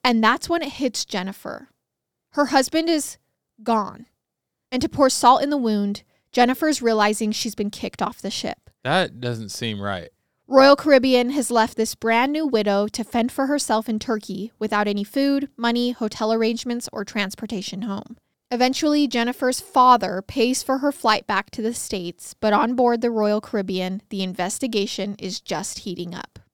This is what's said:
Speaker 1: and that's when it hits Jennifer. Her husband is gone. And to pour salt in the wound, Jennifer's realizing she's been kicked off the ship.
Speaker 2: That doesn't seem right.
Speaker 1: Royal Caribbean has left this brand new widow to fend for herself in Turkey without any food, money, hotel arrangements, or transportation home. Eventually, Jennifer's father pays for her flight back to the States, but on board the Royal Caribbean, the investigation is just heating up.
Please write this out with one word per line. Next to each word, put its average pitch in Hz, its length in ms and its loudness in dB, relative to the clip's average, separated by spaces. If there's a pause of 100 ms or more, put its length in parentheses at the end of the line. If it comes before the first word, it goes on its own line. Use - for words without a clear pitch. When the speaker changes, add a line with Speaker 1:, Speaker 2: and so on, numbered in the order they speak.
Speaker 1:
and 233 180 2
that's 226 260 2
when 339 140 0
it 277 120 -8
hits 247 300 -4
Jennifer. - 640 -10 (600)
Her 285 160 2
husband 302 420 2
is 311 300 -2 (460)
gone. 226 420 -2 (640)
And 254 120 -2
to 330 60 -2
pour 262 220 4
salt 254 320 6
in 285 80 0
the 294 60 0
wound, 208 480 -2 (260)
Jennifer's 262 500 2
realizing 214 520 2
she's - 240 -6
been 208 140 -4
kicked - 300 -10
off 160 220 -4
the 196 80 -6
ship. - 400 -8 (140)
Speaker 2:
That 156 360 0
doesn't 113 280 -6
seem 104 340 -6
right. 95 280 -6 (360)
Speaker 1:
Royal 269 300 6
Caribbean 254 540 4
has 277 200 -2
left 226 260 2
this 220 200 -2
brand 233 340 2
new 311 160 -2
widow 208 400 2
to 226 160 -8
fend 240 300 -2
for 269 160 -2
herself 240 400 0
in 220 100 -2
Turkey 208 640 -6
without 208 260 0
any 202 160 -2
food, 277 540 0
money, 240 340 0
hotel 220 420 -2
arrangements, 233 600 -2
or 208 120 -8
transportation 202 760 -6
home. 196 340 -10 (340)
Eventually, 269 580 2
Jennifer's 247 520 -2
father 247 600 4
pays 254 420 0
for 269 160 -2
her 285 140 0
flight - 340 2
back 196 260 -2
to 220 100 -8
the 233 100 -2
States, - 680 -8
but 214 140 2
on 233 220 2
board 240 260 2
the 240 100 0
Royal 214 300 2
Caribbean, 190 680 -4
the 190 120 -4
investigation 196 960 -4
is - 220 -8
just - 400 -8
heating 175 340 -10
up. - 240 -16 (160)